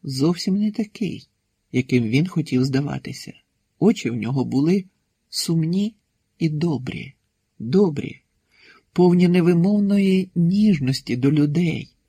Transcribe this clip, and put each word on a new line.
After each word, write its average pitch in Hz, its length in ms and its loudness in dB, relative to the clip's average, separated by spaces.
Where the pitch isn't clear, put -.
зовсім 160 540 -2
не 208 160 0
такий, - 560 -6
яким 127 320 0
він 131 220 0
хотів 135 380 -2
здаватися. 135 680 -6
Очі 185 320 0
в 120 60 -6
нього 120 280 -2
були 151 400 0
сумні 175 680 -2
і 160 100 -2
добрі, 147 680 -4
добрі, 151 600 -2
повні 180 360 4
невимовної 190 1040 2
ніжності 170 840 2
до 135 160 2
людей. 151 600 0